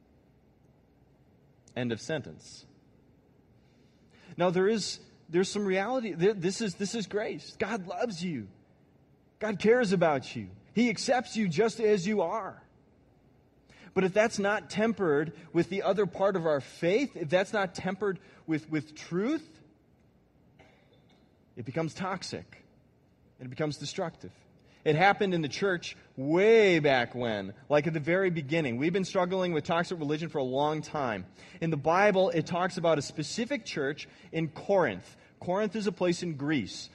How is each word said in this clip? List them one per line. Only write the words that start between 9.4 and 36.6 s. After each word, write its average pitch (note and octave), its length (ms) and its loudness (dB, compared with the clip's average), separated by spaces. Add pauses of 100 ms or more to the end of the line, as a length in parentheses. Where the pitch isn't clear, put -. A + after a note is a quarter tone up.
cares A3+ 340 4
about D#3+ 420 2
you. G2+ 140 -8 (260)
He A#3+ 140 4
accepts B3 480 -2
you G#3+ 100 0
just F#3+ 320 2
as G#3 280 2
you G#3 160 2
are. F3+ 400 -6 (1300)
But F#3 120 2
if F3+ 100 0
that's G#3+ 240 2
not G3 320 -2
tempered E3+ 640 0 (180)
with E3+ 160 2
the F#3+ 140 -4
other G3 240 2
part F#3+ 300 0
of E3 100 -2
our D3 140 2
faith, G#3 560 -2
if D#3+ 120 -6
that's F3+ 240 0
not G3 220 -2
tempered G3 440 -4 (280)
with, D#3 240 -4
with D#3 240 -4
truth, A3 680 -4 (1900)
it A#2 120 -12
becomes D#3+ 260 -4
toxic. - 720 -8 (720)
It B2+ 120 -14
becomes D3 260 -4
destructive. D#3+ 560 -10 (520)
It D3 120 4
happened G3 380 4
in E3+ 80 0
the D3 60 -2
church - 480 -4 (200)
way F#3 640 6
back C3 360 2
when, G#2+ 380 -4 (160)
like D3 180 4
at E3 60 -2
the D#3+ 80 -2
very F3+ 300 2
beginning. D3 480 -2
We've D#3+ 140 0
been F#3+ 120 0
struggling F3+ 480 0
with D3+ 120 0
toxic F3 340 -2
religion D3+ 320 -4
for D#3 80 -4
a C3+ 60 0
long D3 360 0
time. A#2+ 460 -4 (340)
In E3 100 -2
the D#3 60 0
Bible, F#3 540 4
it D#3+ 160 0
talks F3+ 320 -2
about E3 200 4
a C#3 40 -2
specific A#3 640 -6
church D3+ 420 -6 (240)
in D#3+ 160 -2
Corinth. C#3 680 0 (240)
Corinth G3+ 360 -2
is G#3 100 -4
a G#3 60 0
place F3+ 300 0
in E3 140 -4
Greece. C#3 580 -4